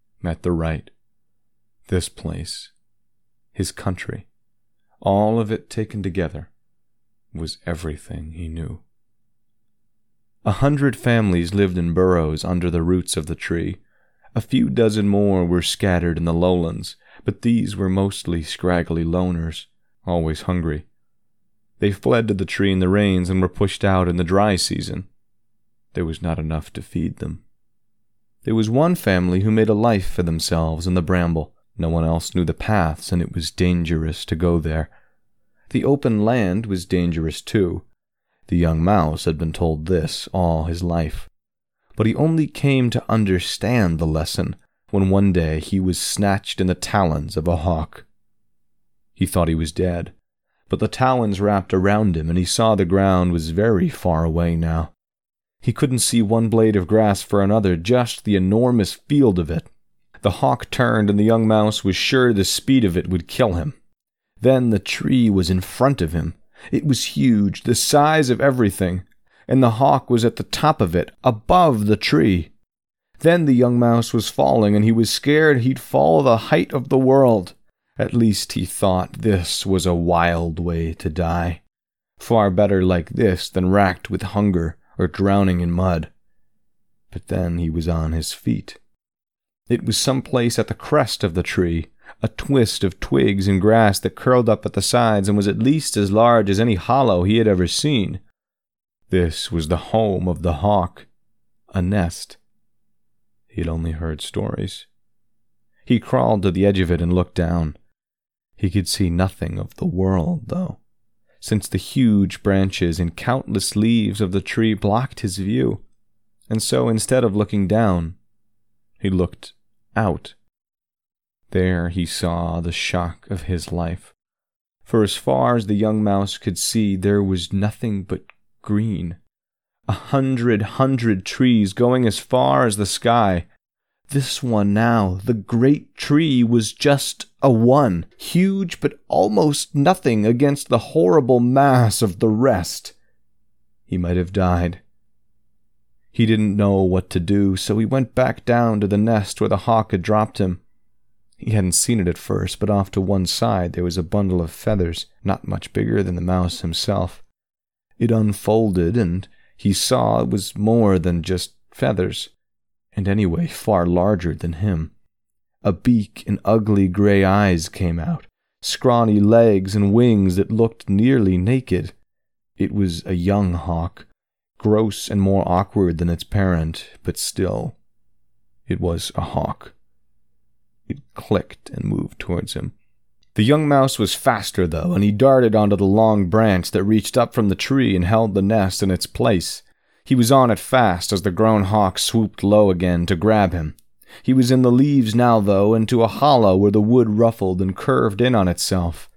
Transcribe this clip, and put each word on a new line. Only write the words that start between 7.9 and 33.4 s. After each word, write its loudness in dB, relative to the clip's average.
he -12
knew. -12
A 0
hundred 0
families 0
lived 0
in -2
burrows 0
under -2
the -2
roots -2
of -6
the -8
tree. -6
A -4
few 0
dozen 0
more 2
were 0
scattered -2
in -4
the 0
lowlands, -2
but -6
these 0
were -4
mostly -2
scraggly -2
loners, -4
always -4
hungry. -4
They 0
fled 0
to 0
the -2
tree -2
in 0
the 2
rains 2
and 0
were 2
pushed -4
out 2
in -2
the -2
dry 2
season. -6
There -4
was -8
not -4
enough -6
to -12
feed -8
them. -10
There -2
was 0
one 2
family 0
who 0
made 2
a 4
life 0
for -2
themselves -2
in 0
the 0
bramble. -2
No -4
one 0
else -2
knew 0
the -4
paths, -4
and 0
it -8
was -8